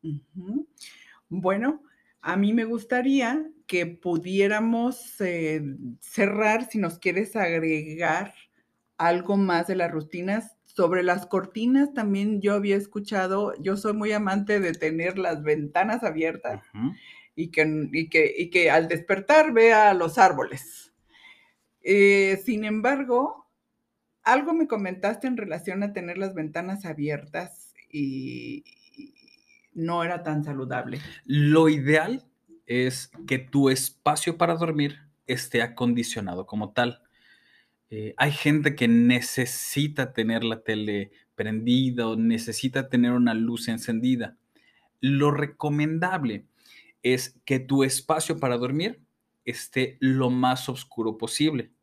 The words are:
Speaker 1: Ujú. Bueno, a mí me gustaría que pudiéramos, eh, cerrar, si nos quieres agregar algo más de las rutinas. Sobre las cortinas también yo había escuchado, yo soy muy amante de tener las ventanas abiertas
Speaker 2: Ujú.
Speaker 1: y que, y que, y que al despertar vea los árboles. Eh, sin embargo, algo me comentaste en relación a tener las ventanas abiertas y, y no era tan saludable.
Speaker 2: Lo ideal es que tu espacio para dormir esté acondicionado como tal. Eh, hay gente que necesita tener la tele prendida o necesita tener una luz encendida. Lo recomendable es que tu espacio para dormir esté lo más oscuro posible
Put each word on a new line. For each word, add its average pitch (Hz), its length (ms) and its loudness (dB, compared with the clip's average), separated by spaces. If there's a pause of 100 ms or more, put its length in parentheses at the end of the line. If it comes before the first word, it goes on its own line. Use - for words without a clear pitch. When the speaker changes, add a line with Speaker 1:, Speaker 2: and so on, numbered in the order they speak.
Speaker 1:
Ujú. 180 640 -8 (600)
Bueno, 196 540 -2 (400)
a 175 160 -4
mí 208 160 4
me 233 100 2
gustaría 247 840 0 (200)
que 175 180 0
pudiéramos, 196 1400 -2
eh, 165 420 -2 (380)
cerrar, 214 720 0
si 220 80 -4
nos 165 200 -4
quieres 196 380 -2
agregar 165 960 -2 (640)
algo 180 400 2
más 180 300 2
de 185 100 -2
las 170 140 0
rutinas. 175 760 -6
Sobre 180 400 0
las 180 220 0
cortinas 240 680 0
también 208 460 0
yo 202 140 2
había 202 200 0
escuchado, 202 840 -2
yo 185 160 -2
soy 208 160 -2
muy 214 180 -2
amante 208 480 0
de 180 140 0
tener 165 460 -2
las 160 260 -2
ventanas 175 580 0
abiertas 160 600 -4 (120)
Speaker 2:
Ujú. 120 180 -4 (440)
Speaker 1:
y 165 160 -6
que, 156 400 0
y 160 160 -4
que, 160 280 4
y 170 140 -4
que 170 220 4
al 165 160 4
despertar 208 640 4
vea 220 420 8
los 170 240 0
árboles. 139 720 2 (880)
Eh, 196 640 4
sin 214 200 -2
embargo, 247 840 -2 (760)
algo 277 280 4
me 320 140 2
comentaste 202 640 -4
en 254 80 -2
relación 190 480 -6
a 202 80 -6
tener 180 260 -8
las 190 160 -6
ventanas 170 500 -8
abiertas 151 880 -8 (160)
y, 131 760 -8 (320)
y - 180 -20 (600)
no 170 280 -4
era 170 220 -4
tan 151 180 -2
saludable. 135 560 -6 (260)
Speaker 2:
Lo 151 440 6
ideal 156 580 0 (400)
es 127 460 -2 (160)
que 131 100 0
tu 135 320 2
espacio 151 680 -2
para 175 180 2
dormir 151 420 -2 (300)
esté 127 340 -2
acondicionado 117 840 -4
como 104 260 -6
tal. 120 280 -2 (880)
Eh, 107 260 -10
hay 143 160 0
gente 147 420 2
que 123 140 2
necesita 123 1300 2
tener 113 280 0
la 113 200 -4
tele 104 500 -4 (220)
prendida 120 760 0
o 113 80 -2
necesita 117 720 -2
tener 123 240 2
una 120 220 2
luz 113 340 -4
encendida. 117 680 -4 (640)
Lo 139 300 2
recomendable 147 1160 -2 (560)
es 127 420 0
que 131 160 0
tu 135 240 2
espacio 156 560 -2
para 123 160 0
dormir 139 440 -4 (440)
esté - 560 -4
lo 131 300 2
más 127 380 0
oscuro 110 500 -6
posible 135 520 -2 (120)